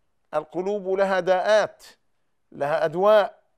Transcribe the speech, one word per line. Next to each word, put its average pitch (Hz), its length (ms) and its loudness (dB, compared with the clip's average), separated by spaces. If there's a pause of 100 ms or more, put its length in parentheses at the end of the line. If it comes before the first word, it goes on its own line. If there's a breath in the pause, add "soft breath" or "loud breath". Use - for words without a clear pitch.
(340)
القلوب 185 540 -6
لها 190 320 0
داءات، 185 640 0 (680)
لها 147 320 -4
أدواء 190 540 2 (200)